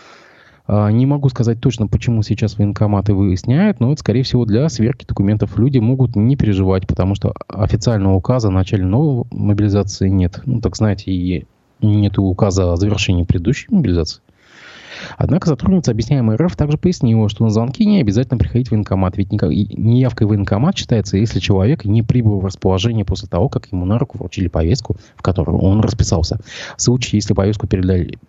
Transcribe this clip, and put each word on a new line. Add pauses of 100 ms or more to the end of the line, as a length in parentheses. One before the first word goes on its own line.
(680)
А,
не
могу
сказать
точно,
почему
сейчас
военкоматы
выясняют,
но
это,
скорее
всего,
для
сверки
документов.
Люди
могут
не
переживать,
потому
что (140)
официального
указа
о
начале
новой
мобилизации
нет.
Ну,
так
знаете,
и (340)
нету
указа
о
завершении
предыдущей
мобилизации. (960)
Однако
сотрудница
«Объясняем
Р
Ф»
также
пояснила,
что
на
звонки
не
обязательно
приходить
в
военкомат,
ведь
никак-,
и (100)
неявкой
в
военкомат
считается,
если
человек
не
прибыл
в
расположение
после
того,
как
ему
на
руку
вручили
повестку, (180)
в
которую
он
расписался. (380)
В
случае,
если
повестку
передали, (100)